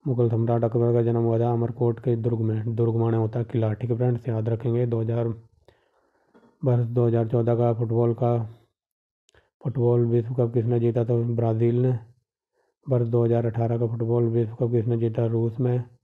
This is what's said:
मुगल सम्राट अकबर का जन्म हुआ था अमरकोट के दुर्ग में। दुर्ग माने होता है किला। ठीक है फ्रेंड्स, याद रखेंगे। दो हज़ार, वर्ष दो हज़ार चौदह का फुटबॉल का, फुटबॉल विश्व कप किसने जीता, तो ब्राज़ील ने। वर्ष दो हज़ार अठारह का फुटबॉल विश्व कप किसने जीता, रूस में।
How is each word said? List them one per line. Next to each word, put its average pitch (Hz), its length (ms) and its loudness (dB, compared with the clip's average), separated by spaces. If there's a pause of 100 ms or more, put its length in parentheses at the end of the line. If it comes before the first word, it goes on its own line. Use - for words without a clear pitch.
मुगल 120 240 2
सम्राट 117 340 0
अकबर 117 300 2
का 120 80 4
जन्म 117 200 2
हुआ 113 180 2
था 120 120 2
अमरकोट 117 480 -2
के 117 180 0
दुर्ग 113 240 -2
में। 110 340 -2
दुर्ग 113 200 0
माने 113 220 0
होता 113 220 -2
है 117 60 -4
किला। 110 280 -2
ठीक 113 180 -6
है 113 60 -2
फ्रेंड्स, 123 320 0
याद 110 200 -2
रखेंगे। 117 360 0
दो 117 160 -2
हज़ार, 117 320 -2 (1300)
वर्ष 123 260 0
दो 120 200 0
हज़ार 117 200 2
चौदह 117 280 0
का 117 180 2
फुटबॉल 117 400 0
का, 120 240 0 (1200)
फुटबॉल 120 440 2
विश्व 117 280 0
कप 120 200 0
किसने 120 260 0
जीता, 117 240 0
तो 117 200 0 (120)
ब्राज़ील 117 460 2
ने। 127 120 2 (920)
वर्ष 123 220 0
दो 117 180 2
हज़ार 117 200 2
अठारह 117 320 -2
का 117 100 0
फुटबॉल 117 420 0
विश्व 113 260 -2
कप 117 160 -2
किसने 120 260 0
जीता, 117 300 0
रूस 113 320 -2
में। 123 240 0 (200)